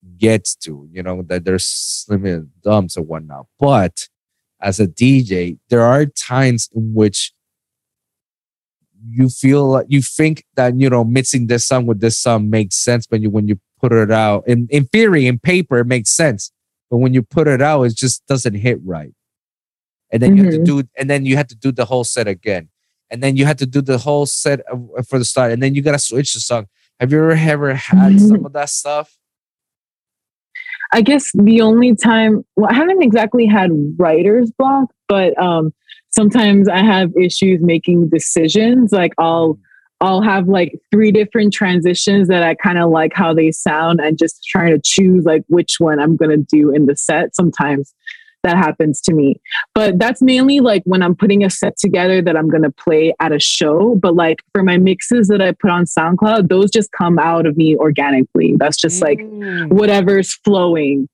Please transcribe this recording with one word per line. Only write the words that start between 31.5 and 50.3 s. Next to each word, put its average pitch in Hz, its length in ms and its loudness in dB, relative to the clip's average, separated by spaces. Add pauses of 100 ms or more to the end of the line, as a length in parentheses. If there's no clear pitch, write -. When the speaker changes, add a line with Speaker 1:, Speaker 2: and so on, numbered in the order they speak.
Speaker 2:
only 233 340 4
time, 220 500 0 (120)
well, 214 120 2
I - 40 2
haven't 349 280 2
exactly 233 440 2
had 202 260 2 (260)
writer's 190 540 2
block, 269 380 -2 (180)
but, 190 340 0
um, 165 320 0 (360)
sometimes 208 580 4
I 190 160 0
have 190 340 2
issues 180 440 0
making 170 480 2
decisions. 196 840 0
Like, 180 260 0
I'll, 165 400 0 (440)
I'll 190 200 0
have, 190 280 0
like, 180 280 0 (140)
three 214 220 4
different 208 400 0
transitions 180 760 0
that 180 160 2
I 165 120 0
kinda 175 320 -2
like 160 260 0
how 170 200 0
they 160 180 2
sound 165 500 -2
and 156 160 -2
just - 260 -4
trying 170 300 0
to 151 100 0
choose, 185 400 2
like, 160 240 0
which 170 320 0
one 156 220 0
I'm 156 160 0
gonna 156 180 2
do 147 400 2
in 143 120 2
the 143 100 0
set. - 360 -4
Sometimes 143 600 -4 (500)
that 170 140 0
happens 156 440 -2
to 175 120 -2
me. 143 260 0 (360)
But 208 240 0
that's 233 220 -2
mainly, 262 400 2